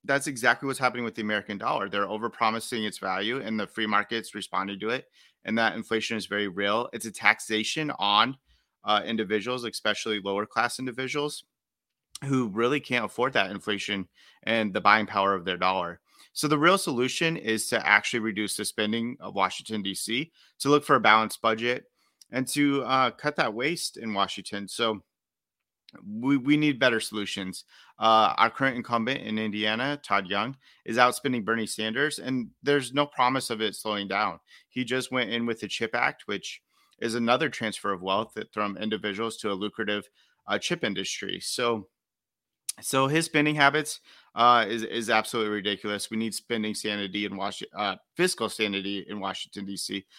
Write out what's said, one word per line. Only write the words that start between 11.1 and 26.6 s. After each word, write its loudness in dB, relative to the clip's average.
who 0
really 0
can't 0
afford -2
that 2
inflation -4
and 0
the -2
buying 6
power 2
of -2
their 0
dollar. 0
So -2
the 2
real 6
solution 0
is -2
to 0
actually 4
reduce -4
the -4
spending -2
of -12
Washington, -2
D -4
C, -4
to 2
look 6
for 6
a 4
balanced 6
budget, 0
and -4
to, 2
uh, 2
cut -4
that -2
waste -4
in -6
Washington. -2
So -2
we, 0
we 4
need 4